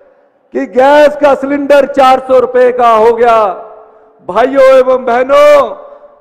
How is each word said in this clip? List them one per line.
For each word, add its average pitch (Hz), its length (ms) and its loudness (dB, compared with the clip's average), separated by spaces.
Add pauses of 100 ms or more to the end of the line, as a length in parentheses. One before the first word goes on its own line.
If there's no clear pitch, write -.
(540)
कि 269 120 -6
गैस 285 500 0
का 285 200 0
सिलेंडर 277 500 -2
चार 262 340 0
सौ 262 200 -2
रुपए 247 320 0
का 240 180 0
हो 226 240 2
गया। 226 340 0 (800)
भाइयों 262 360 0
एवं 254 420 2
बहनों, 269 640 2 (520)